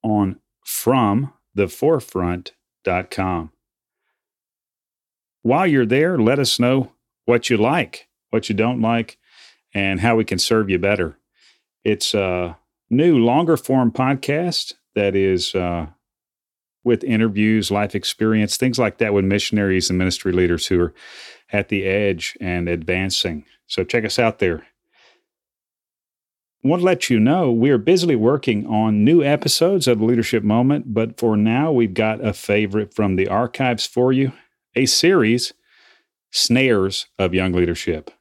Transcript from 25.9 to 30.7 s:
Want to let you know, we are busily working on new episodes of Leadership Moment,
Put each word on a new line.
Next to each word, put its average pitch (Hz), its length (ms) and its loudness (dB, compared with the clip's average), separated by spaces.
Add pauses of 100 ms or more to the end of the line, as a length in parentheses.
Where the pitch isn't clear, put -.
Want 165 180 2
to 180 60 2
let 180 220 0
you 117 120 4
know, 139 320 2
we 117 180 2
are 127 80 4
busily 165 380 2
working 113 500 0
on 107 380 2
new 160 180 6
episodes 147 640 0
of 117 160 2
Leadership 113 400 0
Moment, 123 500 0